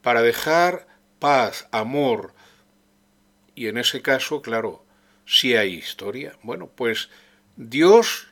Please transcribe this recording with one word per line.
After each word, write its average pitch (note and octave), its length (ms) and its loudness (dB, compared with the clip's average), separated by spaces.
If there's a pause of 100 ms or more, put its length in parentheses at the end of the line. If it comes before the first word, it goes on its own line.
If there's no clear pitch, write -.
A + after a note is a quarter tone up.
para A#2+ 220 2
dejar E3 640 0 (320)
paz, C3 540 0
amor, A#2 600 -2 (1200)
y A2+ 120 -8
en G#2+ 100 -4
ese B2 240 -2
caso, C3+ 400 -2
claro, A2+ 460 -6 (400)
sí - 300 2
hay G2 180 0
historia. - 680 -12
Bueno, D3+ 260 -12
pues - 420 -6 (460)
Dios E3 760 4